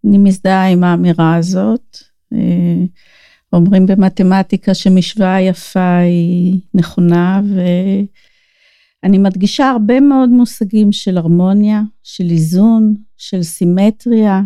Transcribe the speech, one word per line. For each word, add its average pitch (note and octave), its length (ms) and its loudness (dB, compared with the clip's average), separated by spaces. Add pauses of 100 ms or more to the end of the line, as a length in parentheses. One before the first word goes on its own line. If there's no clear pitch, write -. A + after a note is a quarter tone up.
אני G3+ 120 2
מזדהה F#3+ 500 2
עם F3+ 160 2
האמירה E3+ 520 0
הזאת. F#3+ 640 -4 (340)
אה, F3 520 -2 (680)
אומרים F#3 340 2
במתמטיקה F#3+ 880 0
שמשוואה F#3 680 0
יפה F3+ 560 -2
היא F3 640 0 (140)
נכונה, F3 680 0 (1600)
ואני F#3+ 160 2
מדגישה G3 520 0
הרבה B3 300 0
מאוד C4+ 280 2
מושגים A3 640 0
של F#3 260 -4
הרמוניה, G3 640 0 (200)
של - 280 -6
איזון, G#3 640 2 (220)
של - 260 -8
סימטריה. G3 1040 0